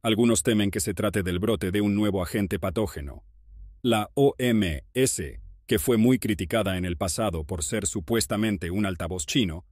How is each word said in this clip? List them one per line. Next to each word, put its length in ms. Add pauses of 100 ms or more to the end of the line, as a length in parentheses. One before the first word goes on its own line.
Algunos 400
temen 300
que 80
se 140
trate 280
del 180
brote 320
de 100
un 140
nuevo 260
agente 380
patógeno. 640 (560)
La 320
O 240
M 560
S, 480 (240)
que 140
fue 180
muy 200
criticada 600
en 80
el 100
pasado 480
por 180
ser 260
supuestamente 840
un 140
altavoz 400
chino 460